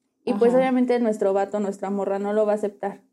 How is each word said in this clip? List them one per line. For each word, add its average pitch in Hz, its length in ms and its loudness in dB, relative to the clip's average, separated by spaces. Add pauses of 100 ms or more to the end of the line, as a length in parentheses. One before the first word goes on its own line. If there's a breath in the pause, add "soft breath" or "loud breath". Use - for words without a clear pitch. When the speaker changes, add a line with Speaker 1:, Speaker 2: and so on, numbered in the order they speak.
(240)
Speaker 1:
Y 240 100 -2
pues 233 160 4
Speaker 2:
Ajá. 254 80 4
Speaker 1:
obviamente 254 420 2
nuestro 214 320 0
vato, 196 260 -2
nuestra 196 320 -6
morra 196 300 -2
no 202 120 -4
lo 214 140 2
va 208 60 2
a 214 40 2
aceptar. 208 440 -8 (120)